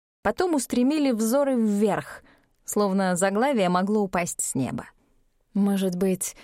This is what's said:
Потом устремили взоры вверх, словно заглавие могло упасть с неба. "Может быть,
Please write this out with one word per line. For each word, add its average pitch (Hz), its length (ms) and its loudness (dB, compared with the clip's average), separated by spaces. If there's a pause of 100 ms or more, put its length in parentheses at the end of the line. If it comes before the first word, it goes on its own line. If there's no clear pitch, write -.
(220)
Потом 330 320 0
устремили 269 580 2
взоры 254 420 2
вверх, 208 680 0 (420)
словно 190 520 0
заглавие 202 520 2
могло 196 320 0
упасть 175 400 -4
с - 140 -6
неба. - 320 -4 (680)
"Может 196 420 0
быть, 185 500 -2